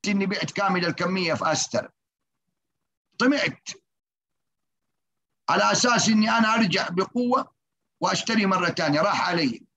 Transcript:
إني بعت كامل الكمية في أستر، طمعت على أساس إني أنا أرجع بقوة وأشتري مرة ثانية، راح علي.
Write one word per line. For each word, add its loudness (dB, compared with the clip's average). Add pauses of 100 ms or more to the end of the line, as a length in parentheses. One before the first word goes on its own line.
إني 0
بعت -4
كامل 0
الكمية -2
في -2
أستر، -4 (1300)
طمعت 0 (1800)
على 2
أساس 2
إني 2
أنا 2
أرجع 0
بقوة -2 (480)
وأشتري 0
مرة 2
ثانية، 0
راح 0
علي. -2 (100)